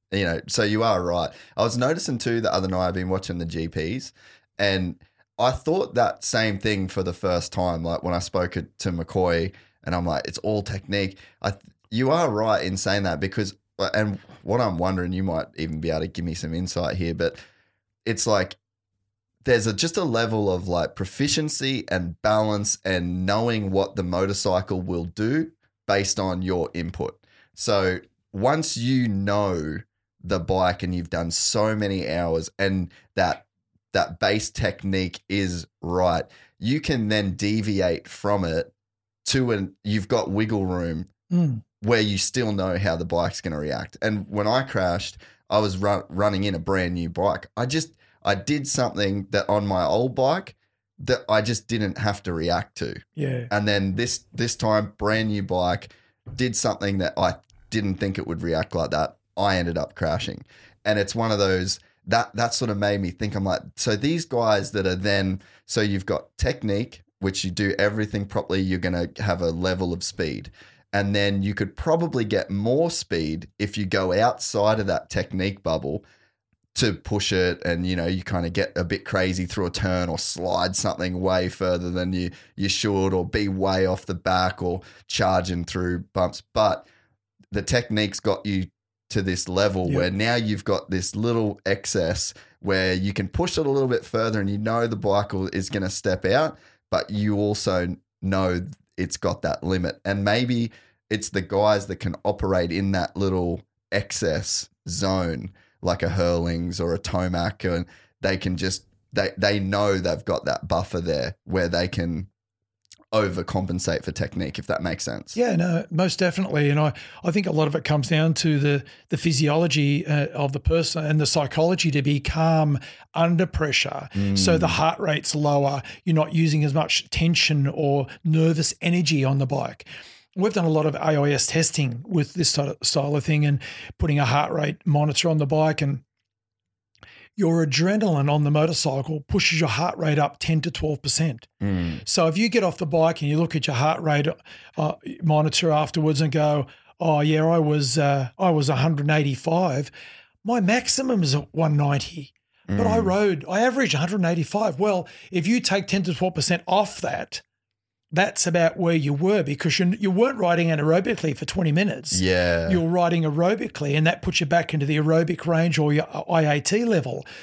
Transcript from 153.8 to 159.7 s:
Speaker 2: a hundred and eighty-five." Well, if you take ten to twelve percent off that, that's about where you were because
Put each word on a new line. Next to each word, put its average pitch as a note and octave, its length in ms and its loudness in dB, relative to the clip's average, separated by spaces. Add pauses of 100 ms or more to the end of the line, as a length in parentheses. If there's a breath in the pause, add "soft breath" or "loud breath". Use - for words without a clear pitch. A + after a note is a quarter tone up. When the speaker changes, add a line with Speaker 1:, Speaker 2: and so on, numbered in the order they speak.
Speaker 2:
a - 20 2
hundred F3 200 0
and F3+ 100 2
eighty-five." E3+ 520 0
Well, F#3+ 280 2 (240 loud breath)
if F3 160 0
you A#3+ 140 4
take G3 260 0
ten F#3+ 160 0
to E3+ 100 -2
twelve F#3 220 -2
percent F3 320 0
off G3 340 2
that, - 400 -6 (680)
that's F3+ 380 0
about E3 300 2
where E3+ 180 2
you C#3+ 180 0
were F#3 300 2
because D3 360 -2